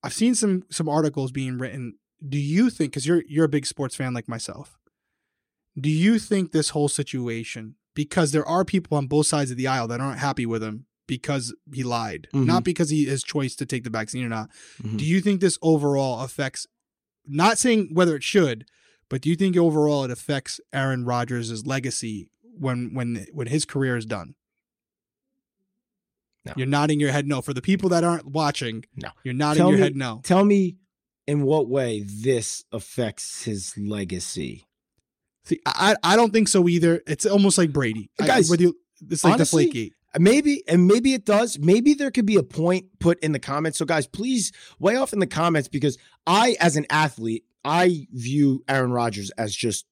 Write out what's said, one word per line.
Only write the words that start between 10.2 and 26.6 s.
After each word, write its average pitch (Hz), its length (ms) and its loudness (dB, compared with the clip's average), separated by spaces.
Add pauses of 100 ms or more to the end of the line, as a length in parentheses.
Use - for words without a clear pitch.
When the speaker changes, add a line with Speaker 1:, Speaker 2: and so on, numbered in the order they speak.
Speaker 1:
with 113 180 -4
him 110 240 -10 (200)
because 127 480 -6 (180)
he 127 120 -8
lied, 110 500 -6
Speaker 2:
Mm-hmm. 135 120 2
Speaker 1:
not 151 180 2
because 170 260 -2
he, 151 140 0
his 131 180 -4
choice 135 340 -6
to 139 100 -8
take 127 180 -6
the 120 60 -8
vaccine 113 340 -6
or 120 40 -6
not, 110 220 -8 (320)
Speaker 2:
Mm-hmm. 110 140 -6
Speaker 1:
do 139 80 -4
you 175 160 2
think 196 200 0
this 185 220 2
overall 143 640 2
affects 131 420 -8 (600)
not 165 320 2
saying 220 340 2
whether 170 240 2
it 127 60 -10
should, 131 420 0 (440)
but 131 120 -6
do 147 100 -4
you 170 60 2
think 185 200 0
overall 151 480 2
it 131 60 -6
affects - 500 -6 (120)
Aaron 135 320 -2
Rodgers' 120 600 -4
legacy 123 640 -6 (300)
when, 123 360 -6
when, 120 380 -6
when 131 160 -8
his 147 160 -2
career 131 320 -4
is 110 100 -8
done? 95 280 -10 (2000)
Speaker 2:
No. - 120 -16
Speaker 1:
You're 131 100 -2